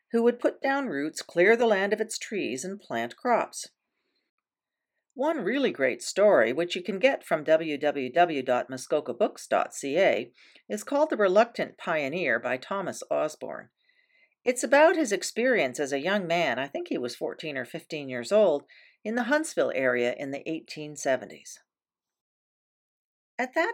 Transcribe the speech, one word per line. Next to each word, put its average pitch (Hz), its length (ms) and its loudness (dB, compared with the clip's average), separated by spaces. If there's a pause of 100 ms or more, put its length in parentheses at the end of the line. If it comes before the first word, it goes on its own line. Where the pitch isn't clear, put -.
(120)
who 233 120 2
would 240 180 2
put - 200 -2
down 277 260 -2
roots, 147 340 -6
clear 190 340 4
the 240 100 2
land 202 280 2
of 214 80 -2
its 220 160 -6
trees, 131 480 -6
and 202 160 -10
plant 117 340 -6
crops. - 540 -2 (1400)
One 285 300 -2
really 240 280 0
great 131 300 0
story, 151 520 4
which 170 200 -2
you 180 80 -6
can 185 160 -6
get 269 280 2
from 156 180 -2
w 156 340 2
w 139 340 -2
w 160 300 2
dot 123 280 0
muskoka 131 440 -4
books - 320 -2
dot - 280 0
c 139 240 -4
a, 131 340 2 (380)
is 208 160 -8
called 294 240 0
The 262 80 -4
Reluctant 202 600 2
Pioneer 147 640 -2
by 123 160 -4
Thomas 143 560 -6
Osborne. - 560 -6 (760)
It's 247 180 0
about 294 320 6
his 277 160 0
experience 185 680 0
as 135 100 -2
a 139 80 0
young 185 280 -2
man, 165 320 0
I 139 80 -4
think 349 200 -8
he 269 100 -4
was 123 180 -6
fourteen - 420 -8
or 123 80 -6
fifteen 156 420 -10
years 123 240 -6
old, 180 320 4 (400)
in 220 120 -4
the 240 80 0
Huntsville 247 520 0
area 123 420 2
in 139 140 -8
the 139 180 -10
eighteen 151 460 -10
seventies. - 640 -6 (1800)
At 247 160 -6
that 381 200 0